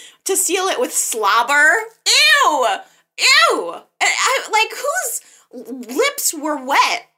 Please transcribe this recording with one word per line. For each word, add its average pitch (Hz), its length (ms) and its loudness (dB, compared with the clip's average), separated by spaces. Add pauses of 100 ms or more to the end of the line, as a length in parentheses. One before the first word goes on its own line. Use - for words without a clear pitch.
(240)
to 381 120 -2
seal 370 280 -2
it 381 140 -2
with 254 140 -2
slobber, 240 800 2 (340)
ew! 480 600 4 (520)
Ew! 480 540 2
And - 120 -16 (180)
I, - 500 -2
like, 440 240 0
whose 262 1200 -10
lips 554 380 -2
were 294 280 -6
wet? 269 440 0 (120)